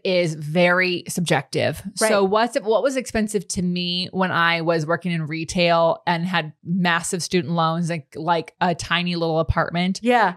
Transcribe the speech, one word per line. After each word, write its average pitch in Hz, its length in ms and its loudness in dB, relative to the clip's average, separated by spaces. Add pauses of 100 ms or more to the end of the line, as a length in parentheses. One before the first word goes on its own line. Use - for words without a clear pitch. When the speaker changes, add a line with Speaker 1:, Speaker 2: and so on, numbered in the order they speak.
Speaker 1:
is 175 320 0
very 175 720 2
subjective. 143 720 -2 (200)
Speaker 2:
Right. 220 80 2
Speaker 1:
So 202 160 4
what's, 226 340 2
what 208 240 0
was 262 140 0
expensive 214 520 -2
to 185 140 -4
me 180 480 -2
when 185 220 0
I 170 300 2
was 160 240 2
working 170 260 -2
in 160 120 -2
retail 165 800 2
and 170 220 0
had 165 260 -2 (120)
massive 175 580 0
student 170 320 -2
loans 165 360 0
and, 165 120 -6 (140)
like, 165 440 -4
a 175 140 0
tiny 175 400 -2
little 165 240 0
apartment 170 640 0
Speaker 2:
Yeah. 226 340 2